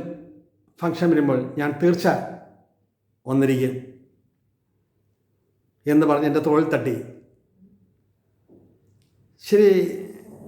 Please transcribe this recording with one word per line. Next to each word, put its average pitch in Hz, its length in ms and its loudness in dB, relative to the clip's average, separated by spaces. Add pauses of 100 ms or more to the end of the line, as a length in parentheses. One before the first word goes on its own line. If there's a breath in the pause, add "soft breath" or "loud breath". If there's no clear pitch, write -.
(800)
ഫംഗ്ഷൻ 170 300 -2
വരുമ്പോൾ 139 300 2 (160)
ഞാൻ 147 160 -2
തീർച്ച 175 340 0 (1200)
വന്നിരിക്കും 131 480 0 (2000)
എന്ന് 151 200 4
പറഞ്ഞ് 147 200 2
എൻ്റെ 156 140 0
തോളിൽ 156 280 0
തട്ടി. 127 260 -2 (2500)
"ശരി 208 240 4 (800)